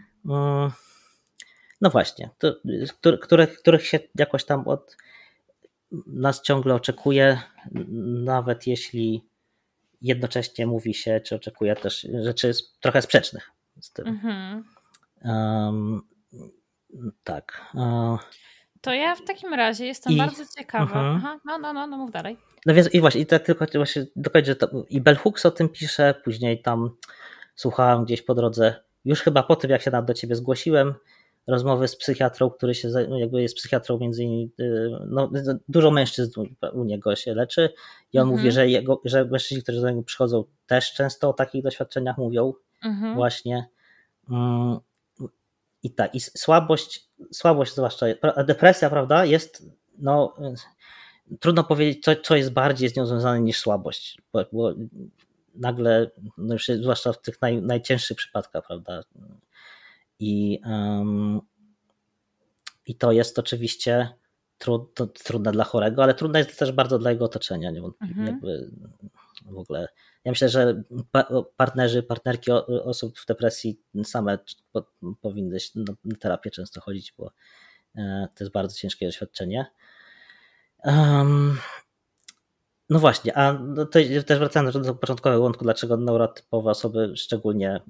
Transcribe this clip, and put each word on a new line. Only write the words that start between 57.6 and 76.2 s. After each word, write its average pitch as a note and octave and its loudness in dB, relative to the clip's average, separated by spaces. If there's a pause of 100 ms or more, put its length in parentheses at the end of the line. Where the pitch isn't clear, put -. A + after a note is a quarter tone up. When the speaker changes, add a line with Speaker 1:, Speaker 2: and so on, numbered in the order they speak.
Speaker 1:
najcięższych A#2+ -2
przypadkach, - -8
prawda, F2 -12 (1160)
i, G#2 -2
em, G#2 -2 (1500)
i A#2 -10
to A#2 2
jest A#2 2
oczywiście A#2+ -2 (500)
tru-, A#2+ -4
to A#2+ -4
trudne A2 -4
dla G#2+ 2
chorego, A2 0
ale C3+ 6
trudne D#3 -2
jest D3 -2
też C3 -2
bardzo C3 0
dla A#2+ 0
jego A#2+ 0
otoczenia, F2+ -6
niewątpliwie, F2+ -10
Speaker 2:
Mhm. G#3+ -4
Speaker 1:
jakby F#2+ -8 (720)
w F#2+ -18
ogóle. E2+ -8 (360)
Ja B2+ -4
myślę, B2+ 2
że A#2+ 2 (300)
pa-, C3+ 2 (280)
partnerzy, B2 0
partnerki A#2+ -4
o-, A#2+ -2
osób A#2 -8
w - -20
depresji A2+ -4 (240)
same G2+ -2 (340)
po-, G2 -6 (340)
powinny F#2+ -8
się - -14
na, G#2 -8 (100)
na G#2+ -8
terapię G2 -6